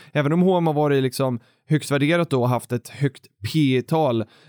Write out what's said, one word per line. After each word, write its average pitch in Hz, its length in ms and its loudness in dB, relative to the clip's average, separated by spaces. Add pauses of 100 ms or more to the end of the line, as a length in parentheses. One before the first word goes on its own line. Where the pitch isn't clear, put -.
(120)
även 147 200 0
om 175 100 2
H 185 100 2
och 180 60 2
M 170 80 0
har 156 80 0
varit 143 280 2
liksom 127 380 -2 (280)
högst 151 220 0
värderat 156 400 0
då 131 100 0
och 120 80 0
haft 123 240 -2
ett - 160 -4
högt - 380 -6 (260)
P 131 300 2
tal, 139 380 0 (280)